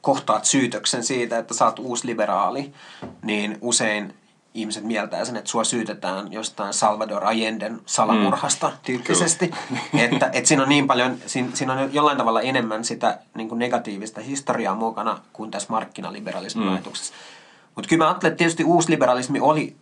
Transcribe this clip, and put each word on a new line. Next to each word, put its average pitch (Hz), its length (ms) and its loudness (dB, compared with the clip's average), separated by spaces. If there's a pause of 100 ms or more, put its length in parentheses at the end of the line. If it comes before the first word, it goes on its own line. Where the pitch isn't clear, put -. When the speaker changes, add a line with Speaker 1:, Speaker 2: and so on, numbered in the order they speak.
Speaker 1:
kohtaat 110 440 2
syytöksen 120 580 0
siitä, 117 340 -2
että 117 160 -4
sä 123 120 4
oot 110 140 2
uusliberaali, 117 920 -2 (500)
niin 107 380 -2
usein 107 520 0 (400)
ihmiset 107 300 -6
mieltää 107 420 -2
sen, 123 120 -8
että - 120 -8
sua 113 140 0
syytetään 98 720 -4
jostain 104 400 -6
Salvador 107 520 0
Allenden 113 600 -2
salamurhasta 110 840 2
Speaker 2:
Mm. - 40 -8 (100)
Speaker 1:
tyyppisesti. 165 640 0
Speaker 2:
Kyllä. 135 340 -6 (120)
<laughs> 120 120 4
Speaker 1:
Että, 127 280 2
että 127 140 2
siinä 143 160 6
on 135 60 2
niin 143 180 6
paljon, 123 380 2
siinä, 123 280 -2
siinä 131 200 -2
on 135 200 -2
jollain 147 240 4
tavalla 113 240 2
enemmän 113 420 0
sitä 113 360 0 (160)
niin 113 140 -6
kuin 117 100 -4
negatiivista 110 600 -2
historiaa 120 540 -2
mukana 110 440 -2 (140)
kuin 110 180 -12
tässä 101 180 -8
markkinaliberalismin 95 960 -6
Speaker 2:
Mm. 92 60 2
Speaker 1:
ajatuksessa. 85 400 -6 (640)
Mut 107 120 -10
kyllä 160 160 4
mä 156 60 6
ajattelen, 156 220 2
että 156 60 -8
tietysti 170 260 2
uusliberalismi 139 760 4
oli 147 420 2